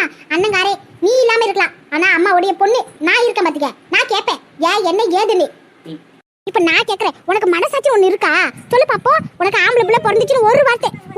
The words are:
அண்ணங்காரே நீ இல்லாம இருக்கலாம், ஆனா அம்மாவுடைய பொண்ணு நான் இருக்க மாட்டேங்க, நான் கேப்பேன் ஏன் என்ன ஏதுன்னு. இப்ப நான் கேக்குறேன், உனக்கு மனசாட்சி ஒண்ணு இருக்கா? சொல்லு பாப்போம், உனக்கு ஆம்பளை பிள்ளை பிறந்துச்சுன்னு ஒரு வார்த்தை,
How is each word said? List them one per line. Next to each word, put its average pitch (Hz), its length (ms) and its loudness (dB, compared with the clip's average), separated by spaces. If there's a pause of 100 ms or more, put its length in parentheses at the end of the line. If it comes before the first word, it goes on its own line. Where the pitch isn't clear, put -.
(360)
அண்ணங்காரே 392 360 0 (320)
நீ 403 80 2 (120)
இல்லாம 466 220 2
இருக்கலாம், 381 300 -2 (200)
ஆனா 349 200 0
அம்மாவுடைய 359 360 0 (100)
பொண்ணு 440 180 2 (280)
நான் 466 180 2
இருக்க 427 180 -2
மாட்டேங்க, 294 260 -2 (240)
நான் 453 200 0
கேப்பேன் 403 280 -4 (280)
ஏன் 392 200 0
என்ன 381 120 0 (180)
ஏதுன்னு. 392 280 0 (1040)
இப்ப 403 200 0
நான் 381 200 0
கேக்குறேன், 381 280 -4 (120)
உனக்கு 415 240 0
மனசாட்சி 539 400 -2
ஒண்ணு 392 180 4
இருக்கா? 370 200 -2 (400)
சொல்லு 508 200 4
பாப்போம், 587 300 0 (200)
உனக்கு 392 240 0
ஆம்பளை 480 200 2
பிள்ளை 453 200 2
பிறந்துச்சுன்னு 453 440 2
ஒரு 554 180 4
வார்த்தை, 480 220 -2 (280)